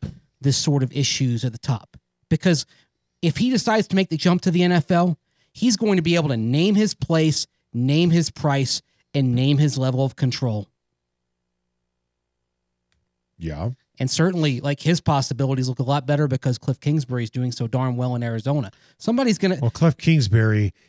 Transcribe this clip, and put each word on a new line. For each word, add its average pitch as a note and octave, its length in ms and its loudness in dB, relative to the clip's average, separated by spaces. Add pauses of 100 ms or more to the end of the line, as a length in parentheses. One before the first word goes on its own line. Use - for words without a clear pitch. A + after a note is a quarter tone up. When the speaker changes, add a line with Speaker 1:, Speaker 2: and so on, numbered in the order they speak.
(400)
Speaker 1:
this C3+ 160 0
sort C#3+ 280 0
of B2 80 -6
issues B2+ 520 -2
at B2 60 -2
the A2 80 -16
top? - 380 -8 (320)
Because D#3+ 360 0 (560)
if D#3+ 180 -2
he B3 120 2
decides A3 380 0
to F#3+ 80 -2
make F#3+ 140 0
the D#3+ 60 -4
jump F3 260 2
to F#3 100 0
the F3+ 100 2
N F3+ 80 4
F F3 220 2
L, F3 260 2 (340)
he's A#3 240 0
going G#3 200 2
to F3 60 2
be E3+ 120 2
able D#3+ 140 2
to B2+ 80 0
name D3 400 2
his G#3 180 2
place, D#3+ 540 0 (240)
name C#3+ 380 2
his E3 200 2
price, C#3 500 -2 (320)
and C3 220 0
name C3+ 240 2
his D3 180 2
level C3 280 0
of C3 100 -4
control. A#2 540 -2 (2750)
Speaker 2:
Yeah. E2 340 -8 (300)
Speaker 1:
And C3 80 -2
certainly, D#3+ 520 -2
like, C#3+ 200 -4
his E3 200 0
possibilities C3 680 -2
look B2+ 120 -6
a C3 40 -2
lot C3+ 220 -2
better D3 220 0
because C3 280 -2
Cliff - 220 -4
Kingsbury B2+ 460 -2
is A2+ 60 -8
doing B2+ 200 -4
so A#2+ 160 -6
darn B2+ 300 -2
well B2+ 180 -2
in A#2+ 80 -4
Arizona. A#2 480 -4 (280)
Somebody's A#3+ 400 0
gonna F#3 220 0
Speaker 2:
Well, A#2+ 120 0
Cliff E3 240 2
Kingsbury A2 760 2 (160)